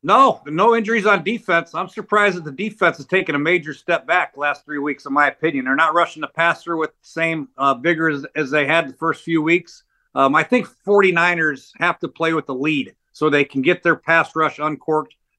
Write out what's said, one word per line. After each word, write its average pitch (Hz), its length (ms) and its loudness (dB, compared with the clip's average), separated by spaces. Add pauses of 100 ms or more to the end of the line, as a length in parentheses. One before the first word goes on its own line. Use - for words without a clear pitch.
No, 226 440 4
no 185 300 2
injuries 220 300 -2
on 196 180 4
defense. 175 520 -2
I'm 180 140 -6
surprised 208 480 0
that 165 80 -12
the 151 60 -12
defense 190 460 -2
has 139 80 -16
taken 180 300 -2
a 143 40 0
major 156 340 -2
step - 340 -4
back 170 280 0
the 139 40 -20
last 143 240 -4
three 147 160 -8
weeks, 143 260 -6
in 139 80 -6
my 143 140 4
opinion. 139 380 -4
They're 131 100 0
not 156 180 2
rushing 160 280 0
the 147 60 -8
passer 165 500 -4
with 156 140 -6
the - 160 -20
same, 165 500 -6
uh, 139 160 2
vigor 160 360 0
as, 143 160 -6 (100)
as 147 140 -4
they 147 160 0
had 156 220 0
the 131 60 -14
first 160 300 -6
few 165 180 -2
weeks. 170 420 -4 (320)
Um, 135 200 2
I 156 80 4
think 233 240 0
forty-niners 175 1120 0
have 170 200 -2
to 160 80 -8
play 160 260 -2
with 156 120 -2
the 135 100 -8
lead 143 400 -4 (160)
so 156 180 0
they 143 140 4
can 139 180 -4
get 170 220 2
their 170 140 4
pass 160 380 0
rush 156 220 -2
uncorked 151 560 -4 (260)